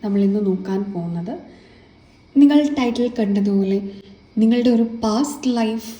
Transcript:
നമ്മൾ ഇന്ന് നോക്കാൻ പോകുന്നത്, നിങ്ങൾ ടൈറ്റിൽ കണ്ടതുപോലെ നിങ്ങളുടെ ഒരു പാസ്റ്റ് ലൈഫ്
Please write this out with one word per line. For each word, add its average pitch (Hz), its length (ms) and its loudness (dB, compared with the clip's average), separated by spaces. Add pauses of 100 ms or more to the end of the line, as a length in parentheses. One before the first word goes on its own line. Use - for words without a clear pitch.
നമ്മൾ 202 240 0
ഇന്ന് 202 200 0
നോക്കാൻ 190 340 -2 (120)
പോകുന്നത്, 170 420 -6 (1040)
നിങ്ങൾ 285 180 8 (200)
ടൈറ്റിൽ 240 280 0 (120)
കണ്ടതുപോലെ 196 600 0 (640)
നിങ്ങളുടെ 233 340 4
ഒരു 226 100 2 (180)
പാസ്റ്റ് 247 540 -2
ലൈഫ് 226 420 -4